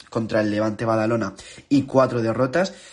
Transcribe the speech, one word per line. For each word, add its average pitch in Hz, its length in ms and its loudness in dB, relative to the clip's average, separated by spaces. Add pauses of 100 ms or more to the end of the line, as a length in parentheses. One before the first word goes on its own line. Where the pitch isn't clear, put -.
(100)
contra 110 300 -2
el 107 100 0
Levante 107 340 -2
Badalona, 110 500 0 (340)
y 143 140 4
cuatro 123 380 2
derrotas, 131 540 0 (180)